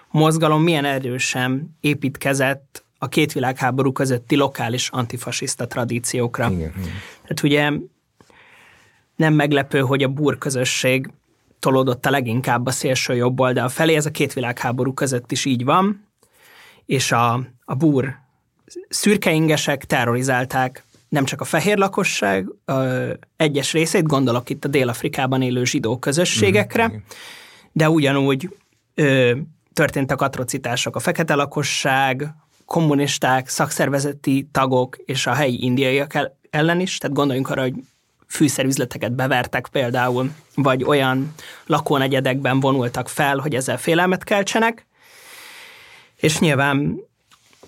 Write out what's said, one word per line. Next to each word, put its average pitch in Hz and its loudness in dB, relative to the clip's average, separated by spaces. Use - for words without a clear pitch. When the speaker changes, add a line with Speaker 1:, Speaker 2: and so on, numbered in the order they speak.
Speaker 1:
mozgalom 156 4
milyen 160 2
erősen 131 -4
építkezett 139 -2
a 131 -4
két 151 0
világháború 131 0
közötti 131 0
lokális 123 0
antifasiszta 123 -6
tradíciókra. 120 -4
Speaker 2:
Igen, 90 -2
igen. 87 -8
Speaker 1:
Tehát - -10
ugye 147 2
nem 160 4
meglepő, 147 4
hogy 139 2
a 131 2
búr 139 0
közösség 131 -2
tolódott 131 2
a 139 2
leginkább 123 0
a 127 -2
szélső 127 -2
jobb 123 0
oldal 127 2
felé, 160 2
ez 151 2
a 156 -6
két 147 -2
világháború 123 -4
között 131 -4
is 131 -4
így 123 0
van, 190 0
és - 0
a, 120 4
a - -8
búr 135 2
szürkeingesek 160 2
terrorizálták 127 0
nem 143 0
csak 151 -6
a - -6
fehér 180 0
lakosság, 196 0
ö, 127 -2
egyes 139 0
részét, 165 2
gondolok 127 2
itt 135 -8
a 143 -2
Dél-Afrikában 135 0
élő 127 0
zsidó 120 -2
közösségekre, 196 2
Speaker 2:
Mhm, 214 -4
igen. 208 -16
Speaker 1:
de 156 4
ugyanúgy, 139 2
ö, 135 4
történtek 139 0
atrocitások 127 -4
a 113 -6
fekete 160 0
lakosság, 139 0
kommunisták, 139 0
szakszervezeti 139 -2
tagok 127 0
és 127 -4
a 151 0
helyi 135 0
indiaiak 131 0
el-, 143 -4
ellen 165 0
is, 185 -4
tehát 143 -6
gondoljunk 135 0
arra, 135 -2
hogy 131 -2
fűszerüzleteket 131 -2
bevertek 131 -2
például, 127 0
vagy 131 2
olyan 139 0
lakónegyedekben 135 0
vonultak 131 0
fel, 139 0
hogy 143 -4
ezzel 123 -2
félelmet 180 0
keltsenek, 220 0
és 156 2
nyilván 143 2